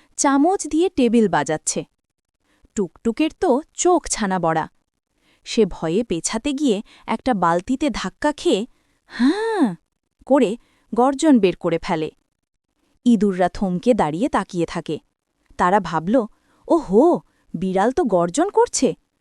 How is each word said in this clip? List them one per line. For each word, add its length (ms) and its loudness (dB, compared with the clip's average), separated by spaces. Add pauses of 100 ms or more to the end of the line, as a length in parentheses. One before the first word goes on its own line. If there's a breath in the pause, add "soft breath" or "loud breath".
(160 soft breath)
চামচ 500 2
দিয়ে 220 0
টেবিল 400 2
বাজাচ্ছে। 560 -4 (920)
টুকটুকের 560 -4 (100)
তো 200 2 (140)
চোখ 340 0
ছানা 300 -2
বড়া। 300 -2 (760)
সে 240 2
ভয়ে 340 -4
পেছাতে 500 -6
গিয়ে 300 -2 (240 soft breath)
একটা 280 -2
বালতিতে 560 0
ধাক্কা 420 -4
খেয়ে 340 -2 (400 loud breath)
"হাঁ" 680 0 (520)
করে 300 2 (380)
গর্জন 440 2
বের 180 2
করে 220 -4
ফেলে। 320 -6 (920)
ইঁদুররা 440 2
থমকে 460 0
দাঁড়িয়ে 340 -2
তাকিয়ে 380 -4
থাকে। 320 -8 (580)
তারা 240 2
ভাবল, 460 -2 (420)
"ওহো, 520 2 (340)
বিড়াল 380 0
তো 120 0
গর্জন 460 0
করছে, 440 0 (260)